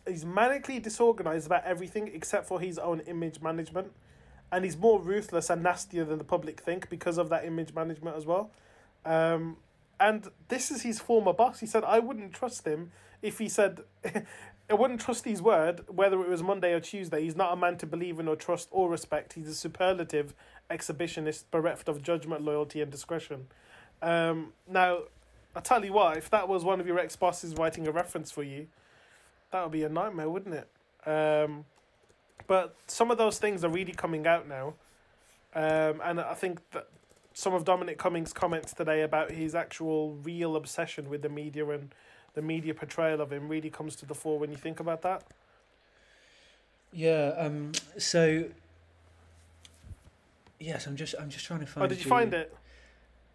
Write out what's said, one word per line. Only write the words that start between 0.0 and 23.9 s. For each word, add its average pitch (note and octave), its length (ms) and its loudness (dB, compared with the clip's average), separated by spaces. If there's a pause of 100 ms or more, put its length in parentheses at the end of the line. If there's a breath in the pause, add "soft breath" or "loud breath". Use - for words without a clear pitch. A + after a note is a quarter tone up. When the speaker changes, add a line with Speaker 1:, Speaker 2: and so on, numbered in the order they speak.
Speaker 1:
he's E3 180 -4
manically B3 560 2
disorganized G#3+ 640 2
about E3+ 180 4
everything F#3 480 -4
except F3+ 360 -2
for F#3 120 -2
his F3 200 -6
own E3+ 220 -2
image E3 380 -6
management, E3 520 -4 (600 soft breath)
and F#3 140 0
he's E3 100 -4
more G#3 240 6
ruthless F3+ 520 0
and E3+ 100 0
nastier F3 440 0
than D#3 120 -2
the D3+ 60 -6
public D#3 360 -2
think F3+ 300 -4
because E3+ 300 -2
of D#3+ 100 2
that E3 160 0
image E3 300 -4
management D#3+ 420 -4
as D#3 80 -8
well. F#3+ 240 0 (560 soft breath)
Um, E3 520 2 (420)
and G#3+ 280 4 (200)
this B3+ 240 -2
is B3+ 100 -6
his A3+ 180 -2
former G#3 340 4
boss. A#3 260 4
He A3 80 -8
said, A3 160 2
"I G3+ 160 6
wouldn't A3 340 -4
trust - 320 -6
him E3 260 -4 (300 loud breath)
if G#3 160 -4
he G#3+ 120 -2
said, G3 320 2 (220)
<laughs> - 680 -8
I G#3+ 40 2
wouldn't A#3+ 280 4
trust - 240 -2
his G#3 160 -2
word, F3 460 4
whether F#3+ 340 4
it F3+ 80 0
was E3+ 140 0
Monday F3+ 300 2
or E3 60 2
Tuesday. E3 440 -4
He's D#3+ 120 -4
not F3+ 180 2
a - 20 -2
man F3 220 2
to E3+ 80 -8
believe E3 340 -6
in E3 80 -2
or D#3 80 2
trust E3+ 360 -2
or F#3 180 2
respect. D#3 440 -2
He's D#3 140 -10
a D3+ 80 -8
superlative E3 760 0 (360 loud breath)
exhibitionist, D#3+ 800 -6
bereft D#3+ 400 0
of D3 140 -4
judgment, D#3 400 -2
loyalty, D3+ 380 -2
and C#3 100 -4
discretion." C#3+ 560 -8 (540 loud breath)